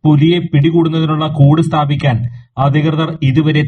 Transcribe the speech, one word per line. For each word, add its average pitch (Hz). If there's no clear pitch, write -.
പുലിയെ 156
പിടികൂടുന്നതിനുള്ള 160
കൂട് 143
സ്ഥാപിക്കാൻ 143
അധികൃതർ 156
ഇതുവരെ 147